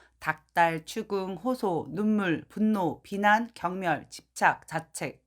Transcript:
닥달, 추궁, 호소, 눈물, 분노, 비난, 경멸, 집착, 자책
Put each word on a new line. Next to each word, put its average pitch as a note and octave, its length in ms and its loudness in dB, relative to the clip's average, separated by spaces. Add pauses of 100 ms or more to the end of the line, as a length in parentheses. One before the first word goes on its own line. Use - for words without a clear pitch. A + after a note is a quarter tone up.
(200)
닥달, E3 680 0
추궁, G3 500 -6
호소, G3+ 540 -2
눈물, G3+ 580 0
분노, G3+ 540 0
비난, G#3 540 2
경멸, F3 540 -2
집착, - 560 0
자책 - 600 -8